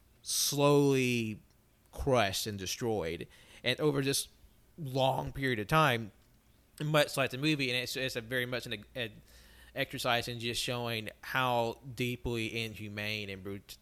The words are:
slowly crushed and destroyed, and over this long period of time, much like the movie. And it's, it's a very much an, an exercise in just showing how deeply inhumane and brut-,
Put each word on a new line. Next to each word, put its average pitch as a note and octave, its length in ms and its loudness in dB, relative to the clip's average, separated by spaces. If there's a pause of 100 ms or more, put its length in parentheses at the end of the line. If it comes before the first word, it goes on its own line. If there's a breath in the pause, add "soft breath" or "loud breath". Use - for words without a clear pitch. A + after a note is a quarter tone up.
(220 soft breath)
slowly C3+ 1160 4 (520)
crushed A2+ 540 2
and G#2 120 -4
destroyed, F#2 680 -4 (380 loud breath)
and B2 160 0
over C#3+ 220 2
this C3+ 260 0 (500)
long C3+ 540 0
period C3 260 0
of G#2 80 -4
time, B2 440 4 (720)
much D3+ 340 4
like C3 140 0
the B2+ 80 -8
movie. C#3 320 0
And B2 120 0
it's, B2 140 -6
it's C3 200 -4
a B2 40 -2
very B2 260 -2
much B2 200 -6
an, A2 180 -8 (100)
an A#2 160 -4 (640 soft breath)
exercise B2+ 540 0
in A#2+ 100 -8
just A#2 240 -2
showing A#2 480 -4 (120)
how B2 560 0 (180)
deeply A#2+ 680 -2
inhumane G#2 640 -6
and F#2+ 120 -8
brut-, G2 400 -10